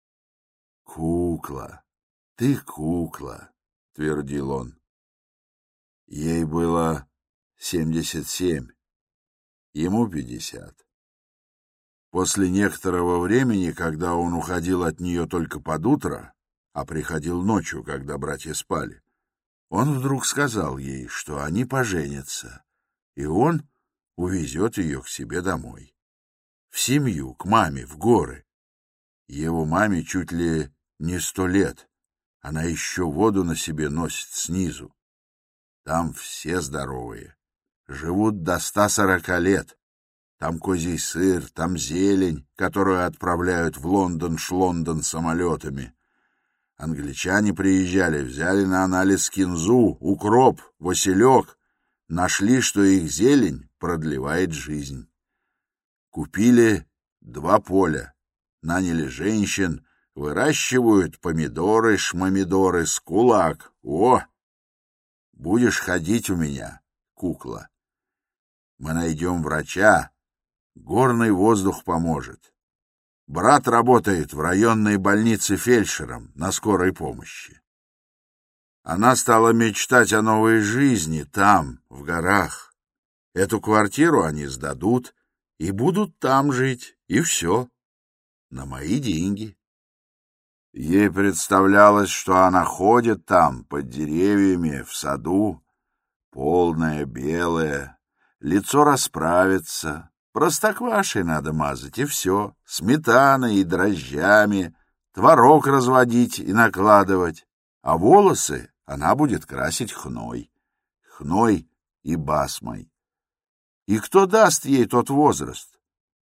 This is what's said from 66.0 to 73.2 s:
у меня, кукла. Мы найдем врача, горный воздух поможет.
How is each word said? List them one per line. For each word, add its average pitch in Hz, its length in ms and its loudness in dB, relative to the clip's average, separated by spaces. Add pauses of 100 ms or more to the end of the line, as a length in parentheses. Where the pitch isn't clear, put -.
у 92 60 -2
меня, 71 440 -6 (340)
кукла. 65 540 -10 (1080)
Мы 73 140 -8
найдем 85 500 -2
врача, 78 680 2 (640)
горный 117 560 2
воздух 98 540 2
поможет. 80 680 -4 (760)